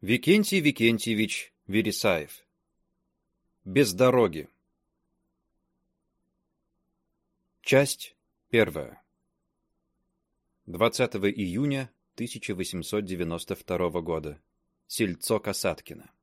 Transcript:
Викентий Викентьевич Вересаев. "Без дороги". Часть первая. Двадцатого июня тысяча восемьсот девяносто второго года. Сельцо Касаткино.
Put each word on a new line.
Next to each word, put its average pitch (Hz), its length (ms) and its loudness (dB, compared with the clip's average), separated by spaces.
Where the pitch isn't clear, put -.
Викентий 185 520 2
Викентьевич 113 920 0
Вересаев. 95 800 0
"Без 101 280 2
дороги". 104 560 2
Часть - 540 0
первая. 82 540 0
Двадцатого 101 600 0
июня 120 640 -2
тысяча 110 400 -8
восемьсот 92 500 -4
девяносто 87 520 -6
второго 87 440 -4
года. 78 400 -6
Сельцо 104 540 -2
Касаткино. - 680 -6